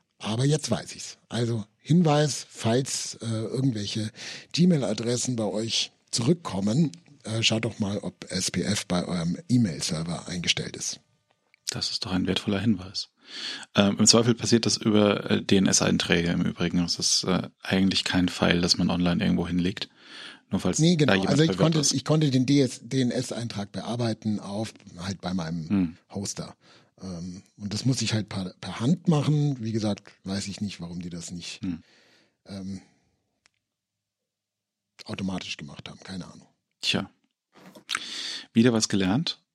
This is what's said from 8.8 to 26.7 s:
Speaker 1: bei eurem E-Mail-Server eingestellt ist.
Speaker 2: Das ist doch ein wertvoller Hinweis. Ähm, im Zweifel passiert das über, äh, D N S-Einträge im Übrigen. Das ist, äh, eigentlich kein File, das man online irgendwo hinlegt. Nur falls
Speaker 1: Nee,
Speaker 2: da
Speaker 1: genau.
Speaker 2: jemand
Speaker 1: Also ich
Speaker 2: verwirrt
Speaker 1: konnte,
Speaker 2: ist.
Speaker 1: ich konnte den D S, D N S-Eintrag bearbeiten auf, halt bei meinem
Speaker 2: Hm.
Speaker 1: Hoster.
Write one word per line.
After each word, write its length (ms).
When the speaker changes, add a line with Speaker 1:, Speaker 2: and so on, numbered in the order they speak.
Speaker 1:
bei 200
eurem 320
E-Mail-Server 800
eingestellt 480
ist. 240
Speaker 2:
Das 200
ist 140
doch 80
ein 120
wertvoller 360
Hinweis. 480
Ähm, 240
im 60
Zweifel 280
passiert 320
das 120
über, 520
äh, 120
D 160
N 100
S-Einträge 640
im 140
Übrigen. 340
Das 220
ist, 260
äh, 240
eigentlich 440
kein 240
File, 320
das 160
man 120
online 320
irgendwo 240
hinlegt. 440
Nur 100
falls 180
Speaker 1:
Nee, 160
Speaker 2:
da 40
Speaker 1:
genau. 160
Speaker 2:
jemand 160
Speaker 1:
Also 120
ich 40
Speaker 2:
verwirrt 160
Speaker 1:
konnte, 160
Speaker 2:
ist. 120
Speaker 1:
ich 140
konnte 260
den 140
D 160
S, 200
D 200
N 100
S-Eintrag 600
bearbeiten 640
auf, 340
halt 200
bei 140
meinem 340
Speaker 2:
Hm. 300
Speaker 1:
Hoster. 400